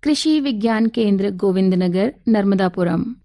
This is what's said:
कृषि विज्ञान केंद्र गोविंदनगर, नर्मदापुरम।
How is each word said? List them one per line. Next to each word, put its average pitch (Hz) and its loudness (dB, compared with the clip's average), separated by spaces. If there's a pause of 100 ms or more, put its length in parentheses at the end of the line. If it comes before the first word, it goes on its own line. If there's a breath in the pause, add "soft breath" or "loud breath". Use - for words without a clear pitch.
कृषि 311 0
विज्ञान 226 0
केंद्र 208 0
गोविंदनगर, 185 0 (140)
नर्मदापुरम। 190 0 (220)